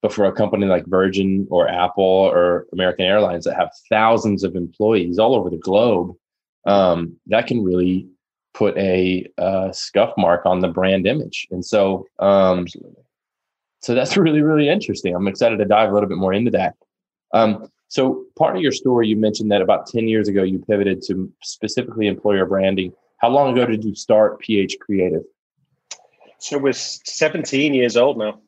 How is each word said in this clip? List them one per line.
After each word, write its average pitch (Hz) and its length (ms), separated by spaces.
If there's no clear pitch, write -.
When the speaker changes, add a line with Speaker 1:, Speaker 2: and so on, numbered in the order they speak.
Speaker 1:
but 107 120
for 104 100
a 95 80
company 101 420
like 78 120
Virgin 95 640
or 87 180
Apple 90 340
or 87 380
American 92 320
Airlines 92 400
that 95 180
have 87 80
thousands 110 500
of 92 120
employees 90 600
all 117 160
over 90 160
the 85 80
globe, 98 380
um, 95 320
that 117 140
can 117 240
really 90 280
put 104 240
a, 92 480
uh, 95 260
scuff - 440
mark 87 300
on 92 140
the 92 80
brand 95 280
image. - 440
And 90 120
so, 95 340
um, 95 420
Speaker 2:
Absolutely. - 440
Speaker 1:
so - 100
that's 131 220
<laughs> 196 80
really, 151 180
really 151 340
interesting. 98 380
I'm 95 140
excited 110 300
to 104 80
dive 107 140
a 101 40
little 101 140
bit 87 100
more 95 140
into 113 200
that. 92 220
Um, 110 160
so 131 360
part 160 200
of 180 60
your 139 100
story, 123 260
you 110 80
mentioned 107 360
that 101 100
about 98 320
ten 113 140
years 110 200
ago, 98 140
you 92 160
pivoted 98 380
to 95 220
specifically 110 640
employer 98 400
branding. 95 460
How 120 60
long 135 220
ago 123 140
did 110 180
you 104 120
start 107 420
P 104 220
H 95 200
Creative? 90 440
Speaker 2:
So 143 200
we're 135 240
s-, - 220
seventeen 151 760
years 117 160
old 127 220
now. 107 300